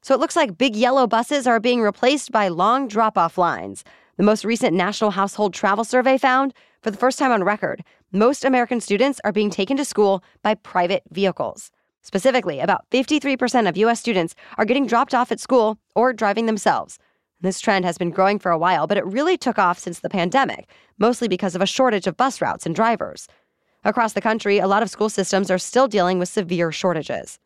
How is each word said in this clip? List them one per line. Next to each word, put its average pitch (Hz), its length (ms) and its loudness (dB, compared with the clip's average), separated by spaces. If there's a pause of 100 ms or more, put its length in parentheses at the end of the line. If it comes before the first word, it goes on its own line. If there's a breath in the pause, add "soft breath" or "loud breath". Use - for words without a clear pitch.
So - 140 0
it 240 60 0
looks 311 160 -2
like 247 200 0
big 247 180 0
yellow 247 320 2
buses 240 400 0
are 233 140 2
being 240 220 0
replaced 240 500 0
by 208 160 2
long 220 400 0
drop-off 208 480 0
lines. 104 480 -2 (320 soft breath)
The - 60 0
most 208 240 2
recent 233 280 0
National 202 360 0
Household 196 420 -2
Travel 208 320 0
Survey 254 320 2
found, 262 380 0 (260 soft breath)
for 220 100 -4
the 208 60 -8
first 254 220 0
time 262 140 2
on 202 120 2
record, 196 400 -2 (280 soft breath)
most 233 340 2
American 247 340 0
students 240 440 0
are - 80 0
being 208 180 0
taken 208 260 -2
to 285 80 -2
school 196 400 2 (180 soft breath)
by 214 120 2
private 180 560 -2
vehicles. 165 600 -4 (320)
Specifically, 190 580 0
about 175 300 0
fifty-three 269 460 0
percent 233 320 0
of 165 80 -2
U 220 140 4
S 233 100 -2
students 185 340 -2 (220 loud breath)
are - 80 2
getting 269 220 0
dropped 233 260 0
off 247 180 0
at 214 80 -4
school 220 400 2 (160)
or 240 200 2
driving 214 320 0
themselves. 190 520 -2 (440)
This 185 180 -2
trend 196 240 0
has 170 140 -2
been 175 120 -2
growing 190 280 2
for 190 120 -2
a 165 80 2
while, 165 280 2
but 208 100 0
it 185 80 -2
really 285 320 -2
took - 220 -2
off 180 200 0
since 170 220 -12
the - 80 -8
pandemic, 185 600 -2 (300 soft breath)
mostly 233 300 0
because 185 260 -2
of 180 60 -2
a 190 60 2
shortage 233 400 0
of 175 100 -4
bus 262 240 -2
routes 117 240 -4
and 165 100 -4
drivers. - 540 -2 (560)
Across 226 300 0
the 202 60 -2
country, 208 380 0
a 190 80 2
lot 202 160 2
of 202 80 -4
school 214 200 -2
systems 196 400 0
are 185 80 2
still - 300 0
dealing 185 300 0
with 180 100 -2
severe 170 440 -2
shortages. 156 720 -4